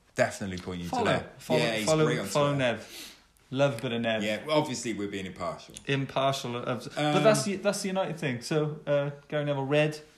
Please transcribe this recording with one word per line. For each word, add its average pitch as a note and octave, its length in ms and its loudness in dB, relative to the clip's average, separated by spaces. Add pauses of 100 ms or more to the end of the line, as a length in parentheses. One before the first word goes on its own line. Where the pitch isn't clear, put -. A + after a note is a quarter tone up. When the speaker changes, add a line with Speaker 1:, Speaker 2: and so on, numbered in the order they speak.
(160)
Speaker 1:
Definitely G#2+ 420 -2
point F2+ 220 -8
you F2 80 -8
Speaker 2:
Follow. A#3+ 160 0
Speaker 1:
to F#2+ 60 4
that. F2 320 -2
Speaker 2:
Follow, - 180 2
Speaker 1:
Yeah, A2+ 160 2
he's G#2+ 100 -2
Speaker 2:
follow, D#3 200 6
Speaker 1:
great - 120 2
on - 80 -4
Speaker 2:
follow C#3+ 280 2
Speaker 1:
Twitter. B2+ 180 2
Speaker 2:
Nev. - 400 -12 (400)
Love C3 260 2
a - 40 -10
bit B2+ 100 -2
of A#2 80 0
Nev. A2 240 0
Speaker 1:
Yeah, G#2+ 200 0
well, D3+ 140 2
obviously B2 360 0
we're G2+ 140 -4
being G2 180 -6
impartial. - 480 -8 (120)
Speaker 2:
Impartial. C3+ 680 0
Of, A#2+ 300 -4 (120)
Speaker 1:
Um, D3+ 140 2
Speaker 2:
but E3+ 100 6
that's G#3+ 220 6
the, G3 120 -2
that's G3 260 0
the G3+ 60 -2
United F3+ 300 -2
thing. B2 220 -2
So, D3+ 380 0 (100)
uh, C#3+ 220 2 (180)
Gary D3+ 160 -2
Neville, C#3 220 0
red. D3+ 340 2 (180)